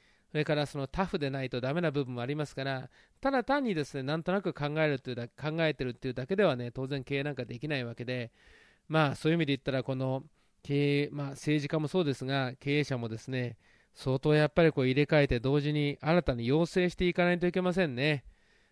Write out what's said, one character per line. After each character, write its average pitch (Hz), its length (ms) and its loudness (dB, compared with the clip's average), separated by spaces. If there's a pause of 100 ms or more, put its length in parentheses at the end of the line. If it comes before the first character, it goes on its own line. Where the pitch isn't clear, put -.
(320)
そ 156 60 -4
れ 151 80 2
か 156 100 0
ら 147 120 0
そ - 100 -10
の 135 100 -4
タ 185 180 -2
フ 185 120 -2
で 143 120 -2
な 135 140 -4
い 131 60 -4
と 127 100 -4
ダ 127 140 -2
メ 170 80 -2
な 170 80 2
部 143 160 0
分 127 80 -8
も 120 80 -6
あ 120 40 -4
り 143 100 -4
ま 151 100 -2
す - 100 -12
か 135 80 -6
ら、 135 260 -6 (300)
た 269 120 -2
だ 254 120 2
単 285 200 2
に 226 100 0
で 156 100 0
す - 120 -8
ね、 139 80 -4
な 143 120 -2
ん 165 80 -4
と 180 80 0
な 202 100 2
く 185 120 -2
考 143 140 -4 (100)
え 156 100 4
る 147 80 2
っ 127 40 -2
て - 100 -10
い 127 40 -4
う - 20 -8
だ-、 117 120 -6
考 151 280 -6 (100)
え 156 80 2
て 131 100 -6
る 127 60 -2
っ 120 60 -4
て - 120 -8
い 127 40 -2
う - 20 -4
だ 127 140 -6
け 190 80 -2
で 208 80 4
は 156 120 4
ね、 120 160 -6
当 131 160 -6
然 135 160 -4
経 139 160 -2
営 139 40 -2
な 147 80 -4
ん 139 40 -8
か 123 100 -6
で 120 120 -10
き 135 100 -8
な 151 100 -2
い 127 60 -2
わ 117 120 -8
け 123 100 -10
で、 123 260 -6 (560)
ま 156 240 4
あ、 120 40 -4
そ - 140 0
う - 20 6
い 170 40 4
う - 20 4
意 - 20 4
味 160 80 2
で 139 60 2
言 135 40 2
っ - 40 -14
た 139 100 -2
ら、 131 120 0
こ 135 120 -4
の 131 280 -2 (380)
経 143 420 2
営、 143 80 -4
ま 143 160 -6
あ、 - 20 -8
政 151 320 0
治 143 60 -2
家 160 120 0
も 156 80 0
そ 185 140 0
う 170 40 0
で 139 80 2
す 127 120 -8
が、 131 340 -2
経 143 200 0
営 143 40 2
者 135 140 -2
も 117 120 -6
で 113 80 -6
す - 120 -14
ね、 123 280 -4 (380)
相 135 240 0
当 151 140 4
や 151 120 6
っ 143 40 2
ぱ - 140 4
り 160 80 6
こ 135 120 2
う - 20 4
入 131 80 4
れ 147 100 4
替 147 200 4
え 139 40 4
て、 123 120 0
同 135 200 2
時 147 140 -2
に 147 280 0
新 165 220 2
た 135 120 0
に 117 100 -4
養 156 220 2
成 180 220 0
し 165 60 -6
て 180 120 0
い 175 60 2
か 175 120 2
な 175 80 4
い 175 60 0
と 180 80 2
い 180 40 0
け 180 100 0
ま 180 120 0
せ 180 140 2
ん 131 80 -6
ね。 143 280 0 (480)